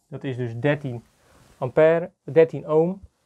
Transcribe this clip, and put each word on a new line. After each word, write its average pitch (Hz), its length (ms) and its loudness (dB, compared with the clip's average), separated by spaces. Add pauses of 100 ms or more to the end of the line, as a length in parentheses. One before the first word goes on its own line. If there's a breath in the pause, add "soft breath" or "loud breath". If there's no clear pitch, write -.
dat 135 160 -16
is 131 140 -8
dus 117 220 -8
dertien 143 460 -2 (520 soft breath)
ampère, 160 540 2 (120)
dertien 151 440 2
ohm. 160 260 0 (320)